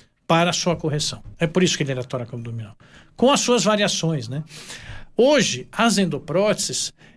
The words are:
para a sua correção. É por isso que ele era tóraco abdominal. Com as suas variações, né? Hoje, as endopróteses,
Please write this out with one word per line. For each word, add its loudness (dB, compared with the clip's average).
para 4
a -2
sua -2
correção. -4
É 0
por 2
isso 2
que -2
ele -4
era -4
tóraco -8
abdominal. -10
Com 4
as 4
suas 2
variações, 0
né? -6
Hoje, 2
as 2
endopróteses, -2